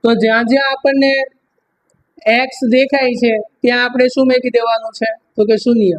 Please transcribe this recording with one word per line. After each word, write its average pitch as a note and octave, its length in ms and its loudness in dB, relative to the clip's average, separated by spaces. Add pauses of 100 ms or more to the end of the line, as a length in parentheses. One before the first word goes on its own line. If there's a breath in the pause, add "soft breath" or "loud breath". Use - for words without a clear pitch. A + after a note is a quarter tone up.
તો A#3 60 2 (140)
જ્યાં A#3+ 300 0
જ્યાં C#4 220 0
આપણને C4+ 380 0 (1300)
x B3+ 40 -12 (220)
દેખાય C4 500 0
છે A#3 100 2 (300)
ત્યાં B3 220 0
આપણે B3+ 300 0
શું C4 160 2
મૂકી B3+ 260 0
દેવાનું A3+ 420 -2
છે? A3 120 -4 (240)
તો A3 140 -4
કે A3 160 2
શૂન્ય. G#3 340 2